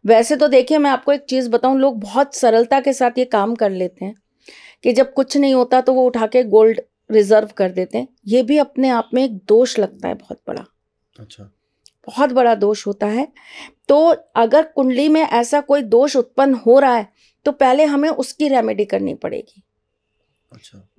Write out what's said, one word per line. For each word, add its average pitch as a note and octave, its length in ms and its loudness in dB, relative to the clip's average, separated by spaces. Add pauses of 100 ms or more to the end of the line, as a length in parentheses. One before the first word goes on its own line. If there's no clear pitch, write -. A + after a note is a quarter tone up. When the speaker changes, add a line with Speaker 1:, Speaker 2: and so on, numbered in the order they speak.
Speaker 1:
वैसे A#3 320 2
तो D4+ 120 0
देखिए, C4 300 2
मैं C#4+ 120 2
आपको C4 220 -2
एक C#4+ 120 -4
चीज़ C4 260 -4
बताऊं, C4 280 0
लोग C4 220 0
बहुत A3+ 340 -2
सरलता A#3 460 2
के C4+ 120 -2
साथ B3 260 -2
ये B3+ 80 0
काम A3 280 -2
कर G#3+ 160 -2
लेते F#3 340 -8
हैं G#3 100 -12 (720)
कि B3 80 2
जब B3+ 200 0
कुछ C4+ 240 -4
नहीं C#4 180 2
होता B3+ 260 2
तो B3+ 120 0
वो B3+ 140 2
उठा A#3 200 -2
के B3+ 180 0
गोल्ड A3 360 2 (300)
रिजर्व G#3+ 460 2
कर F#3 140 -2
देते F#3 280 -6
हैं। C4 100 -8 (180)
ये A#3+ 160 0
भी C#4+ 160 0
अपने C4+ 320 -2
आप A#3 240 -4
में B3+ 100 0
एक A3+ 120 -6 (120)
दोष A#3 300 2
लगता F#3+ 300 -6
है - 60 -8
बहुत - 320 -18
बड़ा। - 180 -12 (520)
Speaker 2:
अच्छा। G#2 340 -20 (580)
Speaker 1:
बहुत C4 240 -2
बड़ा A#3+ 220 2
दोष G#3 320 -4
होता G3+ 220 -6
है। B3 180 -4 (640)
तो C#4+ 100 4 (380)
अगर A#3 300 2
कुंडली C4 420 -2
में D#4 120 2
ऐसा A#3+ 420 0
कोई C#4+ 220 0
दोष B3 320 0
उत्पन्न C4+ 400 0
हो A#3 220 4
रहा B3+ 180 2
है G3+ 120 -6 (380)
तो D4 80 0
पहले C#4 300 2
हमें C#4+ 240 -2
उसकी D4 400 -4
रेमेडी A3 360 -2
करनी F#3+ 320 -6
पड़ेगी। - 460 -12 (920)
Speaker 2:
अच्छा। - 340 -20 (120)